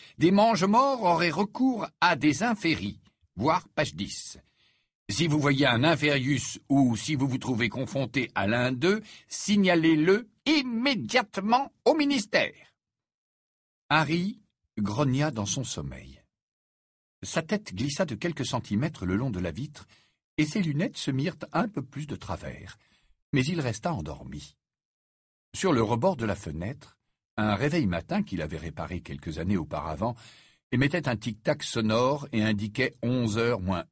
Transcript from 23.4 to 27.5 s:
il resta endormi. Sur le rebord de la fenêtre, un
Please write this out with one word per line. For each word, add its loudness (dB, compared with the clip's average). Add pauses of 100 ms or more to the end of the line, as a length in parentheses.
il -2
resta -4
endormi. -10 (960)
Sur 2
le 4
rebord 2
de -4
la 0
fenêtre, -8 (400)
un 2